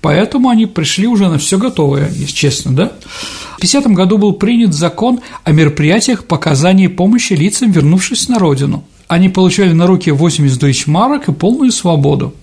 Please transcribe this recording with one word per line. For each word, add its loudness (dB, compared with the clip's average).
поэтому 0
они 2
пришли -2
уже 2
на 0
все -2
готовое, -2
если -8
честно, -2
да. 0
В -14
пятидесятом 0
году 2
был 2
принят 0
закон -2
о 0
мероприятиях 0
по -2
оказанию 2
помощи 0
лицам, 0
вернувшись 0
на 0
родину. 0
Они 2
получали 2
на 2
руки 2
восемьдесят 0
дойчмарок 0
и -2
полную 0
свободу. 0